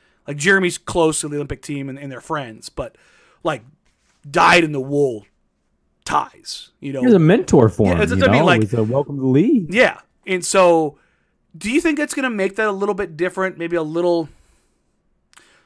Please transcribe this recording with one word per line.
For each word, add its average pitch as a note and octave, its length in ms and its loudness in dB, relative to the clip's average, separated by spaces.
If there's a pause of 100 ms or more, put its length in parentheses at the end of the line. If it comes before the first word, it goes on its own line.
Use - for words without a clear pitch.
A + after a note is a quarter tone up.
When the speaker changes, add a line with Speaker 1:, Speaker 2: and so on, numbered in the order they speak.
(260)
Speaker 1:
Like, D3 120 -10
Jeremy's F3+ 420 2
close D#3+ 420 0
to D#3 60 -10
the D3 80 -8
Olympic C#3+ 260 -8
team C#3 280 -10
and, C3+ 100 -14
and C#3 120 -14
they're A#2+ 100 -16
friends, B2+ 480 -10
but, - 280 -12 (460)
like, D3 180 -4 (720)
dyed E3+ 320 4
in D#3 80 -2
the C#3 100 -4
wool C3+ 440 -2 (800)
ties, - 720 -8
you C#3 140 -10
know? C3 80 -6
Speaker 2:
He B3+ 60 0
was A#3+ 60 8
a F#3 60 6
mentor D#3+ 500 6
for G#2 180 0
Speaker 1:
Yeah, F#2 60 2
Speaker 2:
him, E2+ 60 0
Speaker 1:
that's - 120 0
Speaker 2:
you F#2 80 -2
Speaker 1:
what F#2 100 4
I - 20 2
mean, B2+ 80 4
Speaker 2:
know? E3 60 2
Speaker 1:
like, F3 160 4
Speaker 2:
He's G#2 120 -2
a A2+ 100 0
welcome C3+ 340 -4
to C3+ 40 -8
the C3 60 -2
league. F3 460 2
Speaker 1:
yeah, A3 260 2 (260)
and F#3 180 -4
so E3 540 2 (600)
do G3+ 120 -8
you D4 120 0
think D#4 160 0
that's D4 160 -4
gonna C4 160 -4
make G3 260 -4
that A3 120 -2
a G#3 40 -2
little G3 240 -4
bit F#3 220 -8
different, F#3 400 -4
maybe E3+ 180 -6
a E3 80 -2
little, E3+ 460 -2 (1400)